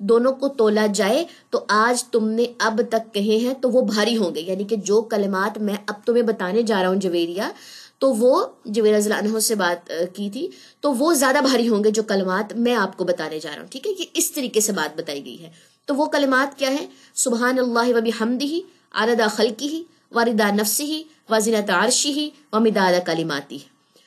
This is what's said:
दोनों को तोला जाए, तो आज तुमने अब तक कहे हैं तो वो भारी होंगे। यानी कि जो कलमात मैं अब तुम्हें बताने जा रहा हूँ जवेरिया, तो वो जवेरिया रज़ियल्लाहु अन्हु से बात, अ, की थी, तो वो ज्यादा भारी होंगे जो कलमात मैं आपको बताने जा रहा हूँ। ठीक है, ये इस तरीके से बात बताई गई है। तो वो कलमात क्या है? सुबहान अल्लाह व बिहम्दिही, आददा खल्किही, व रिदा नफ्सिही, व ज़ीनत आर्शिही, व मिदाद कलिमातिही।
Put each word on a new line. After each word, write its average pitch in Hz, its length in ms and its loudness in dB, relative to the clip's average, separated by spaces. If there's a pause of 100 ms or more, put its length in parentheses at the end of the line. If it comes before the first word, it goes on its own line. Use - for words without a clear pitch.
दोनों 233 300 4
को 262 160 -2
तोला 214 380 2
जाए, 208 400 0 (260)
तो - 180 -2
आज 226 400 2
तुमने 226 500 0
अब 220 220 2
तक 226 160 -2
कहे 214 400 0
हैं 254 220 -2
तो 254 80 0
वो 240 140 4
भारी 214 320 0
होंगे। 170 260 -2
यानी 190 240 -4
कि 220 120 -2
जो 208 260 2
कलमात 202 560 -2
मैं 208 200 -2 (100)
अब 208 180 -8
तुम्हें 233 200 2
बताने 208 360 0
जा 214 180 0
रहा 185 100 2
हूँ 190 80 0
जवेरिया, 180 560 -2 (460)
तो 269 120 4
वो 262 460 2 (100)
जवेरिया 214 300 4
रज़ियल्लाहु 208 240 0
अन्हु 220 180 -2
से 220 140 0
बात, 175 360 -2
अ, 165 140 -4
की 202 260 -6
थी, 285 200 -8 (320)
तो 285 100 2
वो 294 220 2
ज्यादा 269 260 2
भारी 254 260 2
होंगे 214 240 2
जो 214 120 2
कलमात 196 500 -2
मैं 240 220 0
आपको 190 300 -2
बताने 156 360 -4
जा 156 100 -12
रहा 151 100 -12
हूँ। 180 80 -18
ठीक 269 180 -12
है, 415 60 -2
ये 370 240 -10
इस - 180 -2
तरीके 247 260 -2
से 208 120 0
बात 156 240 -4
बताई 151 240 -8
गई 127 160 -16
है। 160 160 -20 (360)
तो 285 60 -2
वो 294 120 2
कलमात 277 520 0
क्या 269 120 -2
है? 302 180 -4 (260)
सुबहान 247 440 0
अल्लाह 247 320 2
व 233 100 2
बिहम्दिही, 247 640 -2 (300)
आददा 226 340 2
खल्किही, 247 580 -2 (260)
व - 80 0
रिदा 220 300 2
नफ्सिही, 285 560 -2 (240)
व 220 80 2
ज़ीनत 208 320 0
आर्शिही, 269 640 0 (220)
व 214 60 2
मिदाद 185 460 4
कलिमातिही। 160 600 -6 (400)